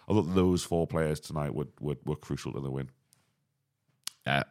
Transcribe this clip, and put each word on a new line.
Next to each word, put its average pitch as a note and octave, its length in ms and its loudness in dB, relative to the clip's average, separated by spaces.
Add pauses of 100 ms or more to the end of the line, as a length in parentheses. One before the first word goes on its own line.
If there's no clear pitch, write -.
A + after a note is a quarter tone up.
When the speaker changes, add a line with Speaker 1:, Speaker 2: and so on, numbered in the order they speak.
Speaker 1:
I - 60 0
thought F#2 200 2
those F#2 300 6
four E2 220 0
players D#2 340 0
tonight D2 340 -6
would, C#2+ 140 -4 (120)
would, C#2+ 260 -4
were D2 100 -2
crucial - 380 -8
to - 60 -6
the C#2 100 -6
win. C2+ 180 -6 (1400)
Speaker 2:
Uh, C2+ 240 4